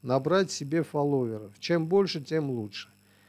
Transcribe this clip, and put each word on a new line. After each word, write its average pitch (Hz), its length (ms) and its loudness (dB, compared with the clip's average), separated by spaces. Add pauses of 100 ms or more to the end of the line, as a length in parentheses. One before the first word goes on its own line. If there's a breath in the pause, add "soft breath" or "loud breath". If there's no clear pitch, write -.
набрать 143 480 2
себе 143 320 -2
фолловеров. 127 760 -2
Чем 165 280 0
больше, 185 360 2
тем 151 260 -2
лучше. 113 400 -6 (400 soft breath)